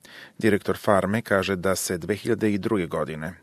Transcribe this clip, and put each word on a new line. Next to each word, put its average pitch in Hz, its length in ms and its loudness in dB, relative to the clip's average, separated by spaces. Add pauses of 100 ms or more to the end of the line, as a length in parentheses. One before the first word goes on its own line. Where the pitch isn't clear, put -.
(380)
Direktor 104 400 2
farme 101 440 2
kaže 98 340 2
da 92 200 0
se 92 220 -2
dve 85 180 -4
hiljade 107 380 0
i 101 40 0
druge 98 300 -2
godine 80 560 -6